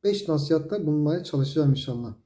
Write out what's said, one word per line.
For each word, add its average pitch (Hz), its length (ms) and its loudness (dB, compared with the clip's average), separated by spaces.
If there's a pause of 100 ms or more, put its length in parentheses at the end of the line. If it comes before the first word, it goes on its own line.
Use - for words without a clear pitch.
beş 202 240 0
nasihatta 156 580 0
bulunmaya 151 380 0
çalışacağım 143 460 2
inşallah. 120 440 -2 (120)